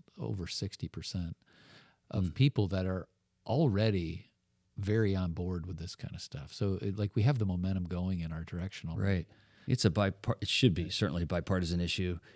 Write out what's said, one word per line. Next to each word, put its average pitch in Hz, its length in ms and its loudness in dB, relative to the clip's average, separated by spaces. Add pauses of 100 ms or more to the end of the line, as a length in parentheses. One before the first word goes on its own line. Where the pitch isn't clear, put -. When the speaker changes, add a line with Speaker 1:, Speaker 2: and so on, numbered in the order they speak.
(180)
Speaker 1:
over 107 300 -4
sixty - 400 -6
percent 85 480 -6 (760)
of 98 140 2
Speaker 2:
Mm. 80 100 -2
Speaker 1:
people 131 340 4
that 92 160 0
are 92 220 -4 (380)
already 101 840 2 (500)
very 104 380 2
on 90 180 0
board 87 320 -4
with 90 120 -8
this - 180 -8
kind - 200 -12
of - 60 -12
stuff. - 320 -12
So 98 280 0
it, 101 160 -2
like, 104 160 -2
we 107 100 4
have 131 140 4
the 107 80 2
momentum 92 400 0
going 90 360 -2
in 80 100 -6
our 82 140 -6
direction 87 440 -6
already. 98 240 2
Speaker 2:
Right. 87 140 0 (400)
It's 123 160 2
a 110 60 6
bipart-, 98 520 0
it - 60 -2
should 113 260 6
be 85 100 0
Speaker 1:
Right. 85 100 -6
Speaker 2:
certainly 87 300 0
a 80 40 0
bipartisan 87 540 0
issue. 87 360 -2 (180)